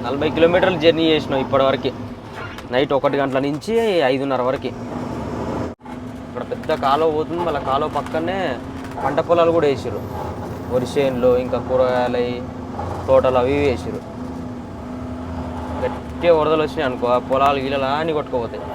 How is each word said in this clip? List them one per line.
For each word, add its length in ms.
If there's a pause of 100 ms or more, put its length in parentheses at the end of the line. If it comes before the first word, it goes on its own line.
నలభై 320
కిలోమీటర్లు 480
జర్నీ 260
చేసినాం 300
ఇప్పటివరకు. 500 (800)
నైట్ 200
ఒకటి 240
గంటల 220
నుంచి 360 (380)
ఐదున్నర 300
వరకు. 280 (1600)
ఇక్కడ 240
పెద్ద 240 (100)
కాలువ 260
పోతుంది, 340
మళ్ళీ 160
కాలువ 280
పక్కనే 500 (680)
పంట 160
పొలాలు 320
కూడా 140
వేసిర్రు. 340 (720)
వరి 220
చేనులు, 420
ఇంకా 220
కూరగాయలు, 640 (840)
తోటలు 320
అవి 180
ఇవి 100
వేసిర్రు. 340 (1800)
గట్టిగా 500
వరదలు 280
వచ్చినాయి 260
అనుకో, 180
ఆ 120
పొలాలు 400
గీలలు 260
అన్నీ 280
కొట్టుకుపోతాయి. 500 (120)